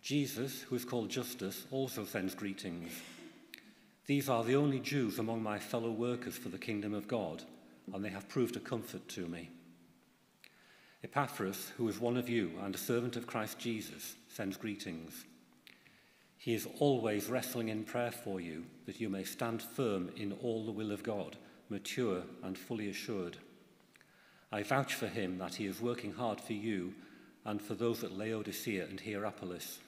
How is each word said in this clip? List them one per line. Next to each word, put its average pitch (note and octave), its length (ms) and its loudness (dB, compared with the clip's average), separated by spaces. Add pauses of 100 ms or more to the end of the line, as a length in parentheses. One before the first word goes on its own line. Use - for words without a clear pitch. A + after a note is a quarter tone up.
Jesus, C3+ 580 0
who - 140 0
is A#2 100 2
called A2+ 240 2
Justus, G2 600 -2
also C3 340 0
sends F#2+ 300 0
greetings. F2+ 560 -4 (1120)
These C#3 240 4
are A#2 140 6
the A#2+ 140 6
only C#3+ 220 6
Jews B2 380 2
among A2+ 240 2
my G#2+ 160 0
fellow A#2 340 0
workers A2+ 460 0
for - 120 -6
the F2+ 100 -6
kingdom G#2 340 0
of G2+ 140 -2
God, F2 360 0 (480)
and G2 140 -2
they F#2 40 -2
have G2 200 -6
proved - 260 4
a - 60 -4
comfort - 480 -4
to F2 180 -4
me. E2+ 220 -6 (1500)
Epaphras, A2+ 760 0
who A#2 120 4
is G2 100 0
one A#2+ 160 4
of B2 140 2
you G#2+ 220 4 (120)
and G2 120 -2
a - 20 -4
servant A#2+ 380 2
of A#2 100 -4
Christ G#2+ 320 -2
Jesus, - 560 -4 (160)
sends F#2+ 260 -2
greetings. E2+ 680 -6 (1120)
He A#2 180 2
is G2+ 120 0 (120)
always A2 500 6
wrestling A#2+ 400 0
in A2 140 0
prayer A#2+ 260 2
for F#2+ 320 -4
you, E2+ 240 -6 (220)
that F#2+ 120 -8
you A2 100 0
may F#2+ 140 0
stand A2+ 380 -2
firm G2 560 2
in G2+ 140 -2 (100)
all A2+ 240 0
the A2+ 60 -2
will G#2+ 200 0
of G2+ 120 -2
God, G2+ 340 -2 (320)
mature G2 540 2 (180)
and F#2 160 -4
fully G#2+ 320 -2
assured. F#2+ 480 -2 (1120)
I G#2 120 0
vouch C3 320 4
for A#2+ 100 0
him F#2 320 0
that F2+ 160 -2
he G#2 140 0
is F#2+ 120 -2
working G#2 340 0
hard G#2+ 280 0
for - 120 -2
you G2+ 420 0 (500)
and G#2 160 0
for - 140 -2
those A2+ 280 2
at F#2 140 -4
Laodicea G#2 680 0
and F#2+ 140 -6
Hierapolis. G2+ 760 -4 (100)